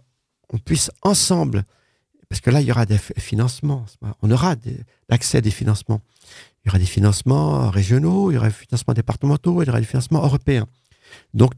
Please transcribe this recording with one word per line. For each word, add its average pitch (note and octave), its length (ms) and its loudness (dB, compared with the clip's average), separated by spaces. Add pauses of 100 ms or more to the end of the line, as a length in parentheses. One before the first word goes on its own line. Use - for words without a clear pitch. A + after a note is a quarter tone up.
(520)
on A#2 60 -4
puisse - 320 -4 (120)
ensemble, D#3+ 600 0 (640)
parce - 120 -8
que A#2 100 0
là, C#3+ 100 4
il C3 60 0
y A#2+ 60 2
aura A#2 140 2
des G#2 120 2
f-, - 200 -8
financements, B2 680 -4 (360)
on G#2+ 80 2
aura C3+ 260 2
des, A2+ 240 -10 (280)
l'accès - 300 0
à - 20 2
des G#2+ 100 0
financements. G#2 500 -2 (640)
Il - 40 -4
y - 20 2
aura G2 80 4
des F2+ 80 2
financements B2+ 840 0
régionaux, D3 600 2
il C#3+ 40 0
y - 40 0
aura A2 100 2
des G#2 60 0
financements - 400 -4
départementaux, D3 680 0
il D3 40 -2
y C3 40 0
aura A#2 100 0
des A2 60 -2
financements C#3+ 360 -2
européens, C3+ 440 0 (680)
donc, B2 260 4